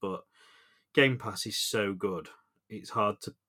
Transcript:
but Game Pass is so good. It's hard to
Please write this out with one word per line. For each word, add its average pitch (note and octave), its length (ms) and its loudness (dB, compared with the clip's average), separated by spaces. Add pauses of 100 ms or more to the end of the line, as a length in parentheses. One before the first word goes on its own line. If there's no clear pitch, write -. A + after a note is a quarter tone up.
but F#2+ 240 -6 (680)
Game C3+ 260 6
Pass G#2+ 280 -6
is G#2+ 100 -6
so G#2 360 0
good. F#2 360 -4 (400)
It's G#2 220 -12
hard G#2+ 320 0
to - 120 -12 (140)